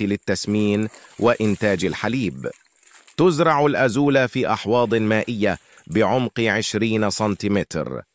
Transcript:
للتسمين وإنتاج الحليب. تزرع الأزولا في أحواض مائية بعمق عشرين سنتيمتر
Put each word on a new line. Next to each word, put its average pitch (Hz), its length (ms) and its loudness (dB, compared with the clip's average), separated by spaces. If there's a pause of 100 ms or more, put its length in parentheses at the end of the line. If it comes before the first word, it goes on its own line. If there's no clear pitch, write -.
للتسمين 104 840 -2 (320)
وإنتاج 104 680 0
الحليب. 92 640 -4 (680)
تزرع 160 480 2
الأزولا 135 600 2
في 98 260 -2
أحواض 113 420 2
مائية 107 600 0 (300)
بعمق 110 520 0
عشرين 110 680 0
سنتيمتر 95 920 -2 (140)